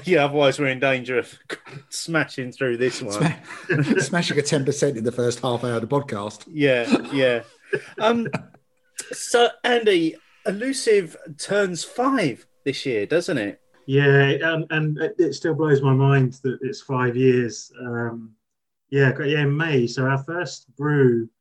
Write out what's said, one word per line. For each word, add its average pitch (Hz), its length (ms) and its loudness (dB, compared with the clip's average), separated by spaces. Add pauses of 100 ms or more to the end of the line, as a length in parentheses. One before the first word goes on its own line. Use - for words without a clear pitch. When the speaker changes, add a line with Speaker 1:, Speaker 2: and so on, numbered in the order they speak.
Speaker 1:
yeah, 160 200 4
otherwise 143 340 2
we're 143 80 -2
in 127 120 -4
danger 127 400 -2
of - 180 -6 (260)
<laughs> - 260 -18
smashing 143 600 -4
through 123 260 -2
this 127 240 -2
one. 107 120 -8 (540)
Speaker 2:
Sma-, 151 160 0
<laughs> 147 160 0
smashing 170 380 -2
a 147 40 4
ten 143 220 0
percent 143 340 -2
in 110 60 -6
the 120 80 -2
first 120 300 -2
half 123 220 -2
hour 123 100 -2
of 113 80 -4
the 113 60 -6
podcast. 120 600 -6
Speaker 1:
Yeah, 135 380 2 (260)
yeah. 127 320 2 (560)
Um, 226 280 0 (840)
so, - 380 2 (140)
Andy, 208 520 2 (300)
Elusive 208 720 0 (200)
turns 196 460 -2
five 240 640 -2 (180)
this - 220 -4
year, 110 200 0
doesn't 160 320 0
it? 101 220 -6 (280)
Speaker 3:
Yeah, 139 560 4
um, 160 260 0
and 156 300 -2
it, 156 180 -4
it 156 160 2
still 160 200 -2
blows 147 280 2
my 139 120 4
mind 135 400 4 (100)
that 123 180 -4
it's - 200 -8
five 127 360 -2
years. 123 540 2 (100)
Um, 117 500 -8 (580)
yeah, 135 220 4 (120)
yeah, 147 180 0
in 143 140 2
May. 147 320 0
So 127 180 -4
our 135 180 0
first - 540 -10
brew, 131 520 2 (120)